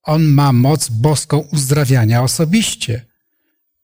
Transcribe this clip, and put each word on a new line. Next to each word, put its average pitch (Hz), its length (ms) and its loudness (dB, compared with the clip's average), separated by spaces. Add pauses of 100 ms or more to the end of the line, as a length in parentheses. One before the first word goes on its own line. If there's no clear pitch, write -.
On 156 220 0
ma 143 280 4
moc 131 360 0
boską 139 500 -2
uzdrawiania 131 840 0
osobiście. 156 840 -4 (760)